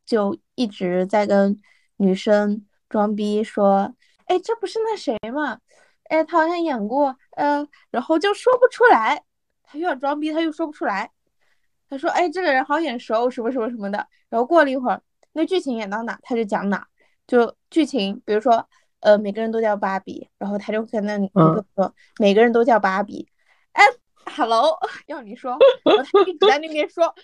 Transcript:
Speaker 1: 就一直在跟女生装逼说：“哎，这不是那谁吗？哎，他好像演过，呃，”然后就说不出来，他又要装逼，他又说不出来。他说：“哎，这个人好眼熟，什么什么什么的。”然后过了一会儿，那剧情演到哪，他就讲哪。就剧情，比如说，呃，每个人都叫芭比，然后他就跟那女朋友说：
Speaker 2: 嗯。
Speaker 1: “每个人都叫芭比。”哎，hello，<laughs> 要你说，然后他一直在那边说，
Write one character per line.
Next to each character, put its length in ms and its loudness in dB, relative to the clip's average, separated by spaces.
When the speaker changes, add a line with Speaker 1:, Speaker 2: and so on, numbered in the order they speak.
Speaker 1:
就 320 -2
一 100 0
直 400 -2
在 220 0
跟 320 2
女 180 2
生 500 0
装 260 0
逼 300 -2
说 500 0
：“哎， 120 0
这 160 -6
不 100 -8
是 140 -6
那 160 -2
谁 220 -6
吗？ 260 -6
哎， 160 0
他 140 -2
好 100 4
像 100 -2
演 300 -4
过， 260 0
呃，” 320 -2
然 100 -4
后 160 0
就 160 0
说 240 2
不 120 4
出 160 2
来， 360 4
他 140 -20
又 80 -6
要 100 -2
装 220 -4
逼， 140 -6
他 80 -2
又 100 -2
说 160 -6
不 60 -10
出 140 -10
来。 260 -4
他 80 -10
说 140 -4
：“哎， 180 0
这 120 -6
个 120 0
人 100 0
好 160 -2
眼 180 -4
熟， 320 -2
什 120 -6
么 100 -2
什 80 -4
么 100 -4
什 60 -8
么 160 -8
的。” 160 -6
然 100 -2
后 60 0
过 180 4
了 60 2
一 80 -4
会 140 -4
儿， 100 -6
那 120 -2
剧 140 -2
情 180 -4
演 120 -8
到 140 -6
哪， 180 -10
他 140 -6
就 80 -2
讲 260 -4
哪。 160 -4
就 300 0
剧 160 2
情， 400 -4
比 80 -2
如 80 0
说， 260 2
呃， 180 4
每 140 -4
个 100 -6
人 80 -4
都 120 -2
叫 140 0
芭 220 -4
比， 400 -12
然 120 -8
后 80 -4
他 160 -8
就 120 -2
跟 200 -6
那 120 -4
女 160 -2
朋 80 4
友 120 6
说： 120 0
Speaker 2:
嗯。 80 -8
Speaker 1:
“每 140 4
个 100 6
人 80 4
都 100 2
叫 160 4
芭 240 0
比。” 240 -10
哎， 140 6
hello， 420 2
<laughs> 160 -18
要 140 -12
你 120 -16
说， 240 -8
然 120 6
后 60 -2
他 260 4
一 40 -8
直 120 2
在 120 4
那 100 -8
边 220 -4
说， 340 -2